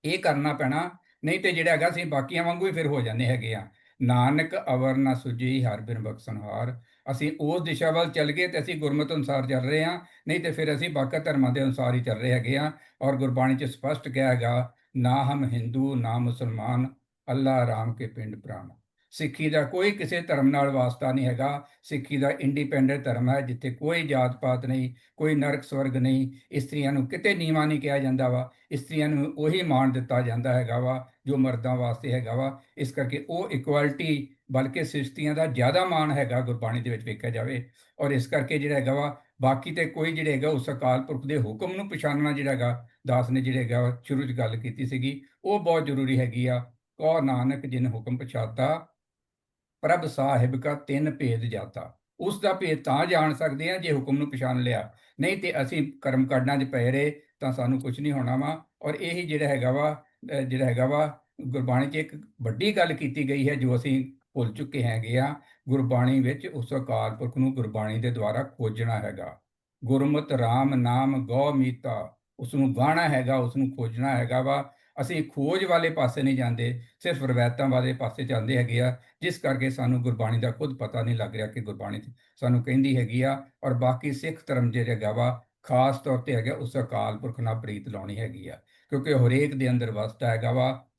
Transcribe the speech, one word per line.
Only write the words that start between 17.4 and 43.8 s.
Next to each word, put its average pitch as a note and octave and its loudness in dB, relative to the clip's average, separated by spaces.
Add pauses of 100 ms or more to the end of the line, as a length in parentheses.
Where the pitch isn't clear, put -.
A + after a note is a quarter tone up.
ਰਾਮ A2+ -2
ਕੇ B2 -8
ਪਿੰਡ G#2+ -10
ਪ੍ਰਾਣ।" - -14 (420)
ਸਿੱਖੀ D#3 -2
ਦਾ D3+ 4
ਕੋਈ F3+ 2
ਕਿਸੇ F3+ -2
ਧਰਮ C#3 2
ਨਾਲ C#3 4
ਵਾਸਤਾ C3 0
ਨਹੀਂ C3 2
ਹੈਗਾ। C3+ -2 (160)
ਸਿੱਖੀ D3 -4
ਦਾ C#3 2
ਇੰਡੀਪੈਂਡੈਂਟ C#3 2
ਧਰਮ B2 2
ਹੈ, C#3 4
ਜਿੱਥੇ B2 -6
ਕੋਈ D#3+ -2
ਜਾਤ C3 0
ਪਾਤ B2+ 0
ਨਹੀਂ, B2+ -2 (220)
ਕੋਈ D#3 2
ਨਰਕ C#3+ 0
ਸਵਰਗ C3+ -2
ਨਹੀਂ, C3 2 (200)
ਇਸਤਰੀਆਂ C#3 -2
ਨੂੰ C3+ 0
ਕਿਤੇ G3+ 0
ਨੀਵਾਂ D#3+ 2
ਨਹੀਂ D3+ 2
ਕਿਹਾ C#3 0
ਜਾਂਦਾ C3 2
ਵਾ, B2+ -2 (180)
ਇਸਤਰੀਆਂ D3+ -2
ਨੂੰ C#3+ 0
ਉਹੀ D#3 2
ਮਾਣ C3+ 4
ਦਿੱਤਾ B2 0
ਜਾਂਦਾ A#2+ 0
ਹੈਗਾ A#2+ 0
ਵਾ B2+ -2 (180)
ਜੋ C#3 0
ਮਰਦਾਂ B2+ 2
ਵਾਸਤੇ B2 -2
ਹੈਗਾ A#2 -2
ਵਾ। C3 -2 (180)
ਇਸ B2+ -4
ਕਰਕੇ B2+ -4
ਉਹ F3+ -4
ਇਕੁਐਲਿਟੀ, C#3+ 0 (240)
ਬਲਕਿ C3 0
ਸਿਸ਼ਤੀਆਂ D3 -4
ਦਾ D#3+ 2
ਜ਼ਿਆਦਾ C3+ 2
ਮਾਣ D#3 2
ਹੈਗਾ B2+ 0
ਗੁਰਬਾਣੀ A#2+ -2
ਦੇ A#2+ -4
ਵਿੱਚ A2+ -6
ਵੇਖਿਆ A#2 -6
ਜਾਵੇ। A#2+ -4 (300)
ਔਰ C#3 0
ਇਸ C3 2
ਕਰਕੇ D3 0
ਜਿਹੜਾ D3 0
ਹੈਗਾ C3 2
ਵਾ, C#3+ -2 (200)
ਬਾਕੀ C3 2
ਤੇ D#3+ 0
ਕੋਈ D#3+ -2
ਜਿਹੜਾ D#3 0
ਹੈਗਾ C#3 2
ਉਸ D3 0
ਅਕਾਲ B2+ 0
ਪੁਰਖ C3+ -6
ਦੇ D3 0
ਹੁਕਮ A2 -2
ਨੂੰ G3+ -6
ਪਛਾਣਨਾ D3 0
ਜਿਹੜਾ C#3 -2
ਹੈਗਾ, A#2+ -2 (180)
ਦਾਸ B2 2
ਨੇ C3 2
ਜਿਹੜਾ B2+ 0
ਹੈਗਾ A#2+ 0